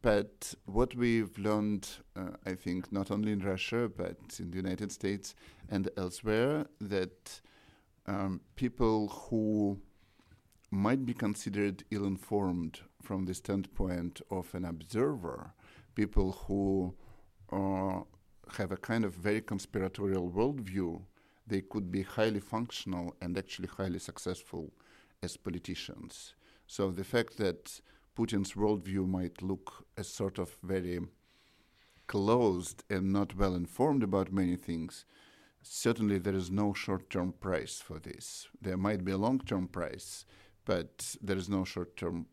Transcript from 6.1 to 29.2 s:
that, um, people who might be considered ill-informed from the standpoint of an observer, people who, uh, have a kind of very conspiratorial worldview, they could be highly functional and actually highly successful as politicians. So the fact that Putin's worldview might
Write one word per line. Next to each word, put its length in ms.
that, 580
um, 340
people 540
who 680
might 340
be 80
considered 800
ill-informed 880
from 220
the 100
standpoint 840
of 240
an 100
observer, 880
people 380
who, 480
uh, 500
have 140
a 60
kind 280
of 80
very 280
conspiratorial 880
worldview, 680
they 160
could 300
be 100
highly 380
functional 840
and 160
actually 300
highly 320
successful 760
as 160
politicians. 960
So 240
the 140
fact 340
that 440
Putin's 400
worldview 540
might 340